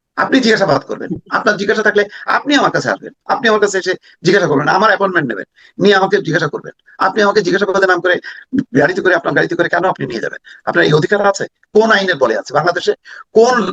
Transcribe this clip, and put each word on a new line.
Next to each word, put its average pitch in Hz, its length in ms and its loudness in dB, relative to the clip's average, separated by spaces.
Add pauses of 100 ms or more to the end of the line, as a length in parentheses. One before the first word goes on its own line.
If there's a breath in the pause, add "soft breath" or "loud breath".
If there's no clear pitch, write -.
(160)
আপনি 262 240 2
জিজ্ঞাসাবাদ 202 420 2
করবেন, - 260 -10 (220)
আপনার 202 260 0
জিজ্ঞাসা 214 260 -2
থাকলে 202 260 2 (180 loud breath)
আপনি 277 280 -2
আমার 226 160 2
কাছে 131 200 -4
আসবেন, 98 220 -8 (120)
আপনি 214 240 -2
আমার 214 120 2
কাছে 196 180 0
এসে 180 160 -4 (280 soft breath)
জিজ্ঞাসা 185 240 2
করবেন, 147 220 0
আমার 185 200 2
অ্যাপয়েন্টমেন্ট 180 400 0
নেবেন, 104 160 -8 (340 soft breath)
নিয়ে 202 160 4
আমাকে 190 280 2
জিজ্ঞাসা 165 260 -2
করবেন। - 240 -10 (260 soft breath)
আপনি 190 240 0
আমাকে 202 200 2
জিজ্ঞাসাবাদের 190 460 0
নাম 175 120 2
করে 175 200 0 (580 loud breath)
গাড়িতে 170 240 0
করে, 180 120 2
আপনার 165 200 -2
গাড়িতে 165 220 0
করে 170 120 -2
কেন 175 160 0
আপনি 175 220 -2
নিয়ে 120 140 -8
যাবেন? - 180 -8 (260 loud breath)
আপনার 170 200 2
এই 160 80 2
অধিকার 202 340 2
আছে? 196 200 -2 (260)
কোন 220 180 4
আইনের 196 260 2
বলে 110 220 0
আছে 110 160 -10
বাংলাদেশে? 170 400 0 (380 loud breath)
কোন 226 400 4